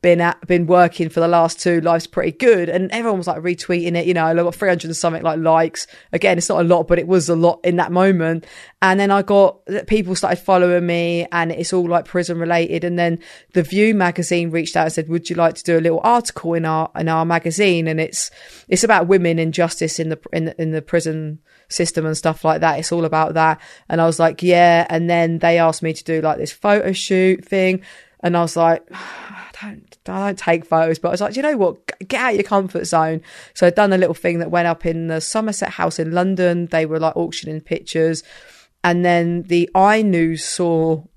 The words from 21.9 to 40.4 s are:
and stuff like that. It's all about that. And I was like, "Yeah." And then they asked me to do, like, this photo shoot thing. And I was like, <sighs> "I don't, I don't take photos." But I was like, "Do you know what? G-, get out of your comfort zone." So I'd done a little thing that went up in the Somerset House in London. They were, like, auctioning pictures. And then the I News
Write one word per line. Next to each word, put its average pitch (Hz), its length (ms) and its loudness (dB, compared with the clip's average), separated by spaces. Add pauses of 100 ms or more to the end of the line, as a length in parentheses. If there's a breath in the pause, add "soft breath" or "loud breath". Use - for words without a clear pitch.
and 156 100 -2
stuff - 300 -4
like 160 160 2
that. 156 160 0
It's 160 140 -6
all 170 140 0
about 156 280 0
that. 160 260 2 (300 loud breath)
And 165 100 0
I 165 60 4
was 165 140 0
like, 165 240 2
"Yeah." 175 480 6
And 170 180 -2
then 170 300 0
they 170 180 2
asked 165 240 2
me 160 120 -4
to - 100 -12
do, 160 180 -2
like, 156 160 -2
this 156 160 -8
photo 208 400 0
shoot 185 500 0
thing. 185 380 0 (400 loud breath)
And 175 160 0
I 170 40 2
was 165 140 -4
like, 165 320 2
<sighs> - 40 -20
"I - 540 -18 (160)
don't, - 360 -18 (100)
I 190 200 -6
don't 196 120 -4
take 170 260 0
photos." 165 340 0
But 170 100 -2
I - 20 0
was 180 100 -2
like, 208 120 -4
"Do 247 60 -4
you 269 40 -2
know 294 140 0
what? 185 180 0 (120)
G-, - 200 -14
get - 140 -4
out 254 100 0
of 202 40 -2
your 202 80 0
comfort 196 420 -2
zone." 160 360 0 (320 loud breath)
So - 140 2
I'd 175 80 2
done 208 180 4
a 185 40 2
little 170 180 2
thing 170 240 -4
that 160 120 -6
went 170 160 2
up 165 180 -4
in 165 220 -4
the 160 140 -4
Somerset 220 480 -4 (120)
House 170 180 -2
in 160 120 -4
London. 175 560 0
They 160 180 0
were, 160 140 -4
like, 160 160 0
auctioning 165 460 -6
pictures. 160 640 -2 (600 loud breath)
And 175 220 2
then 175 380 0
the 175 300 0
I 208 300 4
News 165 400 0